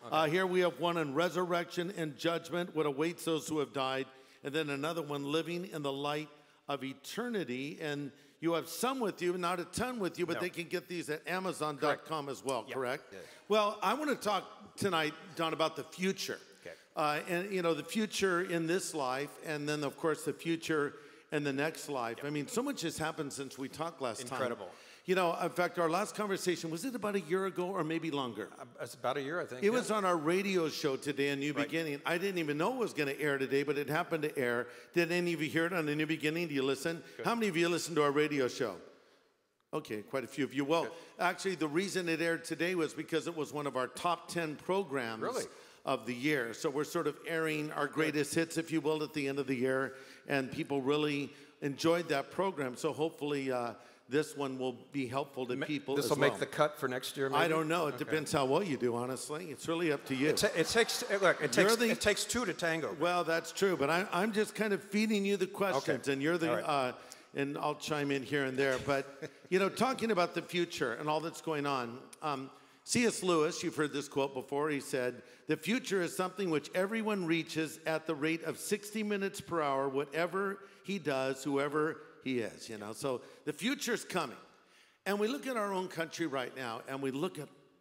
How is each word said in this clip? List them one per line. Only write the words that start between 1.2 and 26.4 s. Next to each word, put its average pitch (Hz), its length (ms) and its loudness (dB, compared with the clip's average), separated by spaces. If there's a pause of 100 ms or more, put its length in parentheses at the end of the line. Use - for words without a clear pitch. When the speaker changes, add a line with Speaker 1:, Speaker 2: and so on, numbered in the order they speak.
Speaker 1:
and 156 200 -4
judgment, 170 580 -2
what 156 100 2
awaits 151 400 0
those 160 220 0
who 156 120 -2
have 127 140 -2
died. 135 320 0 (380)
And 139 100 -6
then 151 160 0
another 156 320 -2
one, 143 300 -4
living 170 340 0
in 165 160 -8
the 139 100 -2
light 147 380 -2 (380)
of 139 160 -2
eternity. 147 1000 -4
And 143 300 -4 (280)
you 170 140 2
have 156 160 0
some 262 300 -2
with 208 200 0
you, 175 160 2
not 175 240 0
a 165 60 -4
ton 247 320 -4
with 175 220 -2
you, 175 80 2
but 160 80 -2
Speaker 2:
No. - 60 -2
Speaker 1:
they 180 100 -2
can 165 160 -6
get 175 200 -4
these 170 220 -6
at 151 180 -4
Amazon 160 500 -2
dot 147 280 2
com 151 200 -2
Speaker 2:
Correct. 131 140 -6
Speaker 1:
as 104 60 -12
well, 120 220 0
Speaker 2:
Yeah. 120 80 -8
Speaker 1:
correct? 131 380 -4
Speaker 2:
Yeah. 95 60 -12 (280)
Speaker 1:
Well, 208 340 2
I 196 140 4
wanna 294 200 0
talk - 600 -4
tonight, 160 380 2 (200)
Don, 160 180 0
about 156 220 2
the 135 80 -6
future. 175 560 -2 (220)
Speaker 2:
Okay. 85 140 -14 (200)
Speaker 1:
Uh, 151 320 2
and, 185 240 -2
you 185 120 0
know, 165 100 4
the 143 100 -2
future 196 580 2
in 170 260 0
this 180 260 0
life, 139 360 -2 (140)
and 151 240 -4
then, 151 160 0
of 135 140 -4
course, 151 280 0
the 156 80 -2
future 160 600 0 (380)
in 151 120 0
the 139 100 0
next 143 360 -2
life. 117 280 -4
Speaker 2:
Yep. 127 100 -10
Speaker 1:
I - 20 -2
mean, 147 180 -2
so 233 140 0
much 277 200 -4
has 160 180 -4
happened 156 340 -4
since 131 240 -10
we 131 120 -6
talked 165 320 -6
last 123 260 -4
time. 131 60 -8
Speaker 2:
Incredible. 120 360 -2 (360)
Speaker 1:
You 180 80 2
know, 175 260 4
in 175 120 -2
fact, 175 260 0
our 170 120 2
last 196 260 0
conversation, 175 560 -2